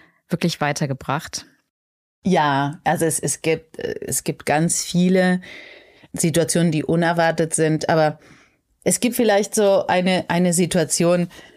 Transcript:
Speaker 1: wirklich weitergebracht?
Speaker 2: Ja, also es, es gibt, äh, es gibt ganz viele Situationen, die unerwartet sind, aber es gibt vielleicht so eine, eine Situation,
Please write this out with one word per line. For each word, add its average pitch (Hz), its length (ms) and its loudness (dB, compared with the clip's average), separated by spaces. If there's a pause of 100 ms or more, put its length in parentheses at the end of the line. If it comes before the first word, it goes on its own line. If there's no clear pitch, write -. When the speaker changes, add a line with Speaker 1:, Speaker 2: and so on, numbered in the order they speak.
(300)
Speaker 1:
wirklich 170 320 -2
weitergebracht? 143 840 -4 (760)
Speaker 2:
Ja, 147 600 0
also 156 220 0
es, 156 140 -2
es - 220 -6
gibt, 160 380 -4
äh, - 220 -6
es - 220 -6
gibt - 220 -6
ganz 160 380 0
viele 180 580 2 (720)
Situationen, 170 580 0
die 151 120 0
unerwartet 165 720 0
sind, 156 340 0
aber 156 300 2 (640)
es - 160 0
gibt 240 160 0
vielleicht 208 400 2
so 196 320 2
eine, 180 400 0
eine 175 260 2
Situation, 175 760 0 (280)